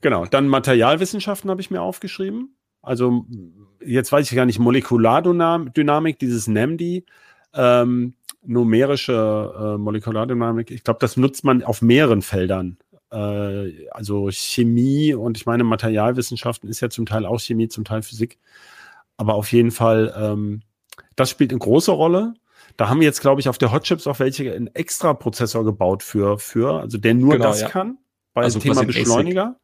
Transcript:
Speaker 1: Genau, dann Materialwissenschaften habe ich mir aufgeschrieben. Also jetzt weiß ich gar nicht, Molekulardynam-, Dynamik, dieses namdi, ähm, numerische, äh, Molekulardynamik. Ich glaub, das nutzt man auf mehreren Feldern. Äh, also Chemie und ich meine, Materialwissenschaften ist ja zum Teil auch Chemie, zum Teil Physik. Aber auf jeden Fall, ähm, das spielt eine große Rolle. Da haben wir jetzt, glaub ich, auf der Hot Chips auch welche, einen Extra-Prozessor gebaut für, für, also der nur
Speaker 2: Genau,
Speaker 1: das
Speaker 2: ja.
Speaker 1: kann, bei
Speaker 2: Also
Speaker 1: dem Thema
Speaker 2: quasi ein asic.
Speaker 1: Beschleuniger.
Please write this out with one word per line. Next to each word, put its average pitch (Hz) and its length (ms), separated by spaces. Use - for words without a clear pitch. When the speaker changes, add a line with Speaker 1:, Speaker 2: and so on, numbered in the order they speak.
Speaker 1:
Genau, 104 220
dann 139 220
Materialwissenschaften 156 1040
habe 190 100
ich 190 120
mir 185 100
aufgeschrieben. 196 720
Also 123 460
jetzt 127 280
weiß 143 180
ich 120 60
gar 127 100
nicht, 110 140
Molekulardynam-, 135 1120
Dynamik, 151 480
dieses 120 260
namdi, 160 580
ähm, 123 600
numerische, 113 1300
äh, 104 40
Molekulardynamik. 113 920
Ich 120 140
glaub, 117 160
das 120 160
nutzt 135 260
man 127 220
auf 117 180
mehreren 120 400
Feldern. 92 560
Äh, 101 800
also 101 400
Chemie 127 840
und 113 220
ich - 100
meine, 120 180
Materialwissenschaften 113 1040
ist 110 120
ja 120 100
zum 117 160
Teil 110 200
auch 110 140
Chemie, 113 280
zum 110 160
Teil 110 180
Physik. 113 360
Aber 107 180
auf 104 160
jeden 117 220
Fall, 110 440
ähm, 107 460
das 131 140
spielt 131 200
eine 127 80
große 139 320
Rolle. 180 440
Da 104 120
haben 139 120
wir 156 60
jetzt, 139 140
glaub 139 200
ich, 135 80
auf 120 100
der 117 140
Hot 113 100
Chips - 240
auch 143 140
welche, 135 340
einen 110 140
Extra-Prozessor 120 960
gebaut 98 400
für, 101 340
für, 127 420
also 113 180
der 113 160
nur 131 180
Speaker 2:
Genau, 117 140
Speaker 1:
das 104 160
Speaker 2:
ja. 107 60
Speaker 1:
kann, 214 300
bei 120 80
Speaker 2:
Also 110 180
Speaker 1:
dem - 20
Thema 131 120
Speaker 2:
quasi 127 120
ein - 40
asic. 117 140
Speaker 1:
Beschleuniger. 185 600